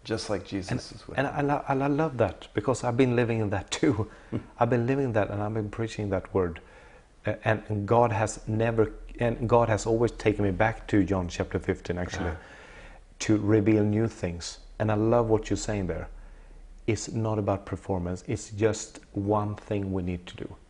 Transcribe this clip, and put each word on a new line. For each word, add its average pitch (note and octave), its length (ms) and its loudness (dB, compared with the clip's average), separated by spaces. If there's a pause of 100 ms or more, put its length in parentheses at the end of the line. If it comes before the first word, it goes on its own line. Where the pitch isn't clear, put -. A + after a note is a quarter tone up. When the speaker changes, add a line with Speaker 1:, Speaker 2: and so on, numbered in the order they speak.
Speaker 1:
Just A2 240 -4
like G2 180 -2
Jesus G2 240 -6
Speaker 2:
And, B2+ 80 -2
Speaker 1:
is - 300 -14
with - 80 -6
Speaker 2:
and C3+ 100 0
Speaker 1:
him. - 80 -6
Speaker 2:
I C#3+ 60 -2
lo-, C#3+ 260 0
and C#3 160 0
I C#3+ 40 2
love D3 320 0
that, F#2+ 340 0
because B2 320 0
I've A#2 100 0
been B2 220 6
living A#2 240 2
in G2+ 80 0
that G2 200 -2
too. A2+ 400 2 (220)
Speaker 1:
Mm. A#2 80 -4 (220)
Speaker 2:
I've A#2 80 4
been A#2+ 180 2
living C3+ 240 0
that, G#2 200 2
and G#2 120 -2
I've G#2+ 100 -4
been G#2+ 160 -2
preaching A2 420 -4
that F#2 220 -2
word. F2 280 0 (640)
Uh, G#2+ 80 0 (100)
and, A2 240 0
and G#2 180 -2
God A#2 280 4
has G#2 340 -2
never, A2 460 2 (260)
and A#2 300 0
God A#2 180 6
has G#2+ 180 0
always A2+ 280 2
taken G#2 320 2
me G2 60 2
back G#2+ 360 0
to G2+ 160 4
John F2+ 240 0
chapter F2+ 320 -4
fifteen, - 380 -4
actually, F2+ 320 -4
Speaker 1:
Uh-huh. E2 100 -8 (840)
Speaker 2:
to G#2+ 140 4
reveal G#2+ 440 4
new G#2+ 240 2
things. F2 520 -8 (200)
And G#2+ 100 2
I G#2+ 60 2
love A2+ 320 2
what G#2+ 220 2
you're - 80 0
saying G2+ 300 -4
there. D#2+ 200 -6 (800)
It's G#2+ 240 -2
not A2 260 -2
about G2 300 0
performance. F2+ 600 -4
It's - 220 -6
just A2 500 0 (140)
one G#2 420 0
thing G2+ 380 -4
we F#2+ 80 0
need F2+ 240 -4
to - 120 -16
do. - 100 -10 (220)